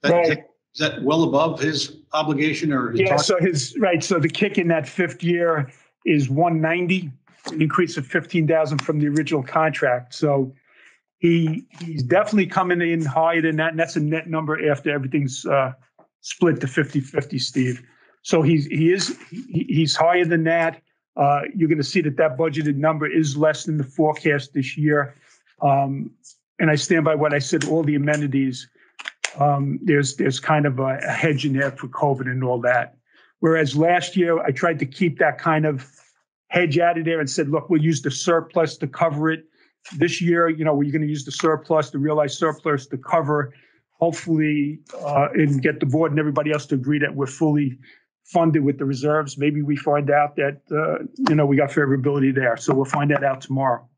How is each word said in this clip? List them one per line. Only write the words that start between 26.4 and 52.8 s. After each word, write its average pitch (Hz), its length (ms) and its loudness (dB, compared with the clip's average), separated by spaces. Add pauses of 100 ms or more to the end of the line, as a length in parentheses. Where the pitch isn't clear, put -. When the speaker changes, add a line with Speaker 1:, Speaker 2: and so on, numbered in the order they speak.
Speaker 2:
and 160 120 4
I 151 40 4
stand 160 300 2
by 156 100 4
what 147 180 2
I 143 60 2
said, 156 280 -2
all 156 180 0
the 147 100 2
amenities, 139 720 -2 (680)
um, 139 460 0
there's, 143 320 2
there's 135 240 -2
kind 151 260 2
of 135 140 -2
a, 135 260 -2
a - 60 -6
hedge 143 340 0
in 139 60 0
there 135 180 0
for 131 180 -14
covid 139 420 -2
and 127 120 -4
all 123 200 0
that. 123 340 0 (420)
Whereas 160 380 2
last 170 400 2
year, 170 260 2
I - 80 -2
tried 160 300 -2
to 147 60 -4
keep 165 340 -2
that 151 180 2
kind 156 280 0
of 135 220 -4 (600)
hedge 175 300 2
out 170 200 2
of 165 60 -4
there 165 160 -2
and 139 100 -4
said, 156 180 -4
"Look, 147 220 -2
we'll 160 120 4
use 156 200 0
the 147 80 -4
surplus 165 680 0
to 143 100 -6
cover 156 420 -2
it." 160 140 -6 (520)
This 165 240 0
year, 170 280 2
you 160 160 -2
know, 151 100 2
we're 143 160 0
gonna 156 160 -2
use 147 180 -6
the 131 80 -12
surplus, 156 580 0
the 147 80 -6
realized 147 400 0
surplus 156 500 -2
to - 100 -8
cover, 147 540 -2 (480)
hopefully, 156 800 0 (200)
uh, 143 340 0
and 143 280 2
get 147 160 0
the 160 80 -2
board 156 240 2
and 147 80 0
everybody 151 320 0
else 147 160 -2
to - 80 -2
agree 139 240 0
that 143 160 -2
we're 139 120 -2
fully 147 520 0 (460)
funded 160 400 2
with 143 140 0
the 147 80 -4
reserves. 139 500 -2
Maybe 147 240 0
we 147 160 -2
find 147 340 0
out 143 260 2
that, 143 260 -4 (100)
uh, 156 320 -2 (240)
you 151 60 4
know, 151 100 4
we 139 140 4
got 143 100 2
favorability 139 640 0
there. 127 220 0
So - 180 -2
we'll 135 120 2